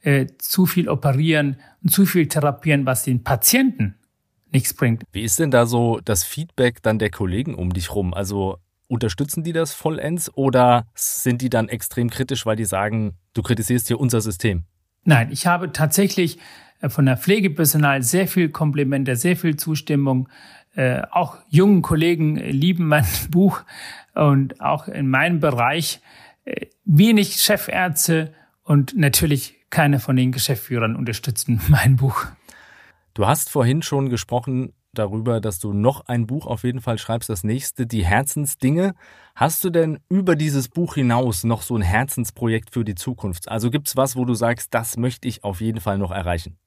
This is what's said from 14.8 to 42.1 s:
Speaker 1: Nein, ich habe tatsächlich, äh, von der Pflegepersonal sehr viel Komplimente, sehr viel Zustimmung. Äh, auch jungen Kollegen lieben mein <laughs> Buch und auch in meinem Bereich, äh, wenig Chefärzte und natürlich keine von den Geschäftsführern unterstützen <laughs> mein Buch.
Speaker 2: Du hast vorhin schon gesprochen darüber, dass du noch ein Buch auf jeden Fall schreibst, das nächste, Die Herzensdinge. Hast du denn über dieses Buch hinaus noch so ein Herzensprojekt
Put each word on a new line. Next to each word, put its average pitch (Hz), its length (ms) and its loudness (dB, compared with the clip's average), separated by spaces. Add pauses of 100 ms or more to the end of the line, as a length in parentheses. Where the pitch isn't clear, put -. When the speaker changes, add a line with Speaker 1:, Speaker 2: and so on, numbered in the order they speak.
Speaker 1:
Nein, 123 260 4
ich 127 160 -4
habe 175 260 0
tatsächlich, 175 640 0 (420)
äh, - 80 -4
von 139 180 2
der 127 100 4
Pflegepersonal 151 840 2
sehr 180 260 0
viel 170 200 0
Komplimente, 139 680 0
sehr 175 200 2
viel 165 200 0
Zustimmung. 139 720 0 (460)
Äh, 127 360 -2
auch - 280 -2 (100)
jungen 185 340 6
Kollegen 160 540 0
lieben 165 500 0
mein 147 200 4 (120)
<laughs> - 120 -8
Buch 175 320 2 (520)
und 139 460 2
auch 143 280 -2
in 143 200 -4
meinem 151 320 2
Bereich, 143 600 -2 (440)
äh, - 220 -10 (180)
wenig 202 520 6
Chefärzte 165 960 0 (300)
und 143 340 2
natürlich 147 580 0 (160)
keine 143 280 2
von 131 180 0
den 127 160 2
Geschäftsführern 120 640 -2
unterstützen 120 680 -2
<laughs> - 40 0
mein 135 280 6
Buch. 123 300 0 (880)
Speaker 2:
Du 101 120 2
hast 147 220 0
vorhin 135 320 2
schon 139 300 -2
gesprochen 123 600 -4 (200)
darüber, 110 480 -2
dass 101 180 -4
du 104 140 -6
noch 110 340 0
ein 120 200 -2
Buch 127 200 -6
auf - 180 -8
jeden 123 160 -4
Fall 117 180 -4
schreibst, 113 300 -6
das 107 160 -6
nächste, 123 420 -4
Die 113 180 -2
Herzensdinge. 143 880 0 (400)
Hast - 300 -2
du 180 60 0
denn 165 280 0 (100)
über 185 280 2
dieses 143 320 0
Buch 170 260 -4
hinaus 123 500 0
noch 117 180 0
so 120 140 -4
ein 104 60 0
Herzensprojekt 113 880 -2